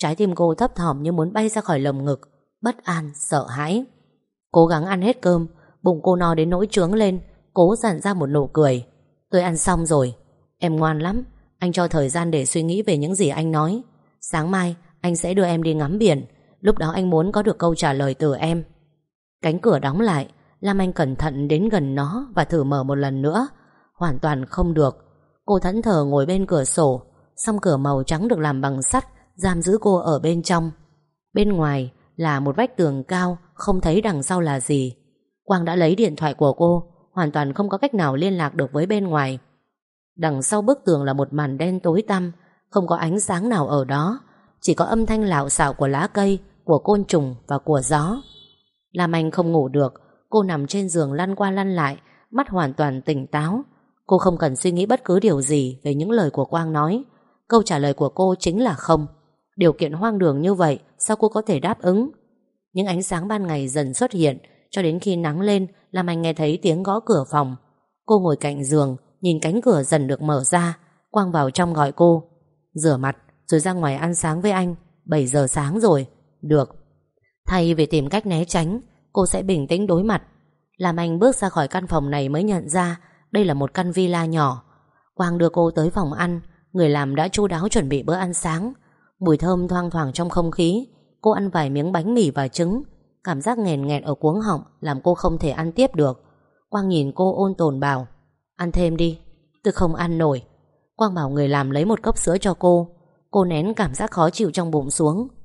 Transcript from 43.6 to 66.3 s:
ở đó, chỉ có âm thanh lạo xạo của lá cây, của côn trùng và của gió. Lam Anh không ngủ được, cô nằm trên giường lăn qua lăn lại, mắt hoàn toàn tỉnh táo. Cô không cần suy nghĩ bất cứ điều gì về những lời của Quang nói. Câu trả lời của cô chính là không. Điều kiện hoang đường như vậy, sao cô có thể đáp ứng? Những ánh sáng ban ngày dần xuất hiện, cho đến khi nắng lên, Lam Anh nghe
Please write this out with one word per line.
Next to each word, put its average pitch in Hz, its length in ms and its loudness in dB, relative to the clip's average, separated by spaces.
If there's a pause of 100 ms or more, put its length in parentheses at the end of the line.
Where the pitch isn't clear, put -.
ở 139 160 0
đó, 147 360 -2 (400)
chỉ 170 140 2
có 170 100 0
âm 226 220 0
thanh 220 160 0
lạo 151 260 0
xạo 139 260 0
của 139 140 0
lá 143 180 0
cây, 196 320 0 (260)
của 165 140 4
côn 208 260 2
trùng 143 300 0 (140)
và 139 100 -2
của 147 220 0
gió. 156 420 -2 (720)
Lam 175 200 -2
Anh 160 180 0
không 170 220 0
ngủ 143 160 2
được, 135 260 0 (340)
cô 214 140 2
nằm 156 240 -2
trên 196 220 -4
giường 160 240 0
lăn 180 220 -2
qua 196 160 -2
lăn 190 260 -2
lại, 143 200 -2 (340)
mắt 269 180 -2
hoàn 156 260 -2
toàn 131 280 -2
tỉnh 139 240 -4
táo. 160 360 -4 (440)
Cô 185 120 4
không 175 200 2
cần 135 180 0
suy 185 160 0
nghĩ 180 140 0
bất 254 180 0
cứ 190 160 2
điều 185 200 2
gì 131 440 0
về 143 100 -2
những 160 160 -2
lời 208 200 2
của 139 140 -2
Quang 165 280 -2
nói. 165 320 0 (440)
Câu 226 140 4
trả 170 160 -2
lời 143 160 2
của 143 140 0
cô 185 300 0
chính 185 240 -2
là 214 120 0
không. 156 320 0 (500)
Điều 156 160 4
kiện 151 200 -2
hoang 202 260 -2
đường 147 220 2
như 185 140 2
vậy, 156 240 2 (200)
sao 214 180 -2
cô 220 120 2
có 214 140 -2
thể 180 180 0
đáp 196 220 -4
ứng? 214 280 2 (600)
Những 190 140 -2
ánh 180 160 -2
sáng 185 260 -6
ban 208 180 -4
ngày 147 220 -4
dần 135 260 -4
xuất - 180 -2
hiện, 151 260 0 (320)
cho 196 120 -4
đến 165 180 0
khi 185 160 -2
nắng 165 240 -4
lên, 196 260 0 (240)
Lam 180 160 -4
Anh 165 160 -4
nghe 165 100 -2